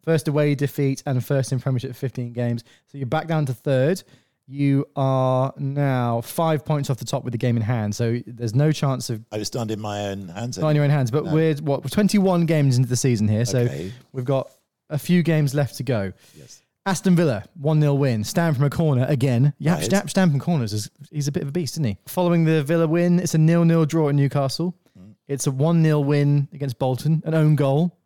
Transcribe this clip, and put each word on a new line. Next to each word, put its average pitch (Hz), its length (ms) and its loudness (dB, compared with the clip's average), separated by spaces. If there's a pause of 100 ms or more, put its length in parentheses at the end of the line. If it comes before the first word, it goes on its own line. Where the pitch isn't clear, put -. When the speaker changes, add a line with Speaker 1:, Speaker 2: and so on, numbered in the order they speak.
Speaker 1:
First 165 240 0
away 147 260 2
defeat 135 520 -2
and 127 180 -2
first 135 280 -2
in 131 80 -2
Premiership 131 360 -4
fifteen 120 380 -8
games. 120 300 -2 (240)
So 143 100 -16
you're 135 80 -6
back 156 220 -4
down 156 180 0
to 127 80 -4
third. 139 480 0 (440)
You 139 480 0
are 131 640 0
now 135 640 -2
five 160 460 -2
points 147 240 -2
off 127 80 -2
the 120 80 -12
top 135 180 -6
with 123 80 -6
the 117 60 -6
game 120 180 0
in 117 60 -2
hand. 107 320 -2
So 120 320 -2
there's 117 280 -8
no 147 180 4
chance 131 360 -4
of 110 240 -8
Speaker 2:
I 110 60 -6
just 107 180 -6
aren't 113 140 -4
in 107 100 -4
my 104 280 -6
own 98 200 -8
hands 113 300 -10
Speaker 1:
Not 156 100 -2
in 151 80 2
your 147 80 2
own 143 60 2
hands, 135 200 0
but 147 140 -2
Speaker 2:
No. - 80 -4
Speaker 1:
we're, 160 240 2
what, 143 340 -4
twenty-one 190 540 2
games 147 320 2
into 123 140 0
the 127 60 0
season 113 300 0
here. 107 200 2
So 123 140 0
Speaker 2:
Okay. 90 300 -4 (220)
Speaker 1:
we've 127 140 -8
got 135 240 -2 (400)
a 147 80 -4
few 175 240 2
games 151 320 2
left 139 220 -2
to 135 60 -10
go. 107 300 -2 (240)
Speaker 2:
Yes. - 240 -20 (260)
Speaker 1:
Aston 185 300 2
Villa, 135 260 2 (120)
one 151 260 0
nil 143 160 4
win. 123 280 2
Stan 170 280 0
from 127 120 0
a 143 40 2
corner 131 400 2
again. 139 500 2
Yap, 156 200 0
Speaker 2:
Right. - 120 -2
Speaker 1:
Yap 196 200 0
Stan 185 200 4
from 139 80 0
corners, 123 360 -2
is, 107 160 -6 (200)
he's 147 180 -4
a 143 40 -4
bit 170 100 -4
of 143 60 -6
a 139 40 -8
beast, 160 240 -4
isn't 156 80 -2
he? 101 200 -2
Following 175 400 2
the 160 180 2
Villa 165 240 2
win, 175 340 2
it's - 140 -4
a 160 40 2
nil-nil 165 480 4
draw 151 240 2
at 143 40 2
Newcastle. 143 640 0 (220)
Speaker 2:
Mm. 101 160 -20 (120)
Speaker 1:
It's 139 200 -4
a 143 40 2
one 160 320 2
nil 151 220 2
win 143 480 2
against 135 260 -8
Bolton, 143 460 0
an 156 80 -4
own 151 240 4
goal. 143 500 0